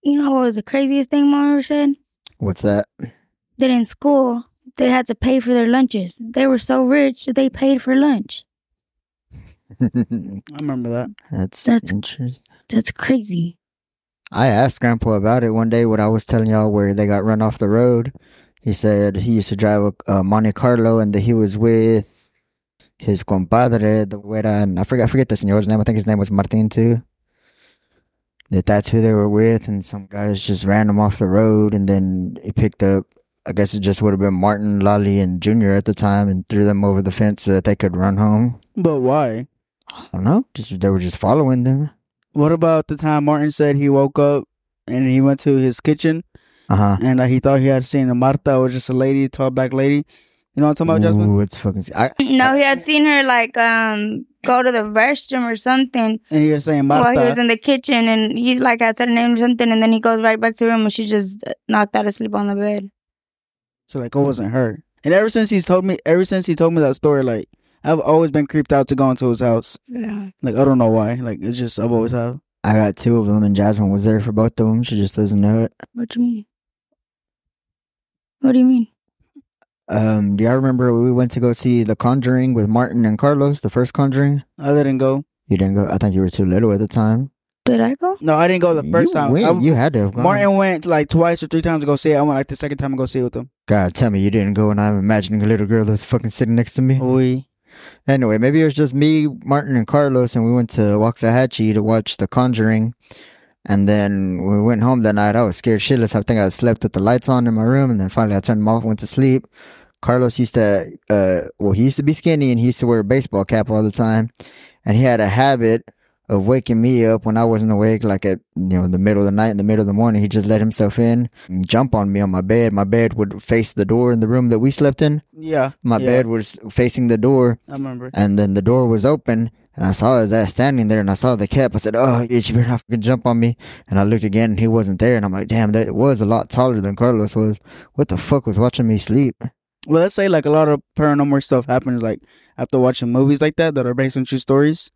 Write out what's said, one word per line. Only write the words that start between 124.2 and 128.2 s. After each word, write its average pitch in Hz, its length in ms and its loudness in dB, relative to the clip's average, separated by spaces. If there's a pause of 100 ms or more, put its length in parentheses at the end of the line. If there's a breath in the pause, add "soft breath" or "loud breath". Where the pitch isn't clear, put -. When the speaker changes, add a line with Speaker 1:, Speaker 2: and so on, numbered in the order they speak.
Speaker 2:
the 110 80 0
room 123 220 2
that 117 80 2
we 127 140 2
slept 139 300 0
in. 151 200 0 (140)
Speaker 3:
Yeah, 156 360 -2 (120)
Speaker 2:
My 117 140 2
Speaker 3:
yeah. 131 80 -2
Speaker 2:
bed 123 200 2
was 113 300 -4 (140)
facing 123 380 0
the 117 100 2
door. 123 400 2 (100)
Speaker 3:
I - 60 -18
remember. 131 380 -10
Speaker 2:
And 101 260 2